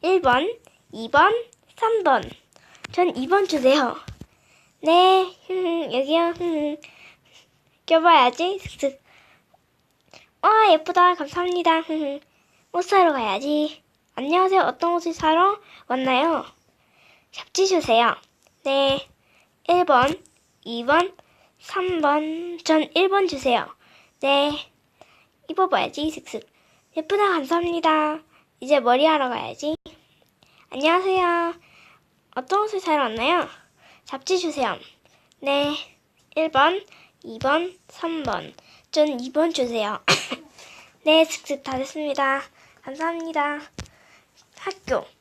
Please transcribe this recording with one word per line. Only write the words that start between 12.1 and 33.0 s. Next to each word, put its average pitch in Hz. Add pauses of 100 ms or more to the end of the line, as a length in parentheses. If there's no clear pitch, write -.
<laughs> -
옷 349
사러 359
가야지. 277 (320)
안녕하세요. 359
어떤 339
옷을 339
사러 330 (280)
왔나요? 262 (840)
잡지 -
주세요. 240 (480)
네. 277 (600)
일 359
번, 285 (400)
이 233
번, 339 (460)
삼 370
번. 311
전 311
일 370
번 392
주세요. 262 (540)
네. 277 (760)
입어봐야지. 320
슥슥. - (480)
예쁘다. 392
감사합니다. 320 (420)
이제 277
머리하러 269
가야지. 247 (960)
안녕하세요. 339 (840)
어떤 381
옷을 427
사러 302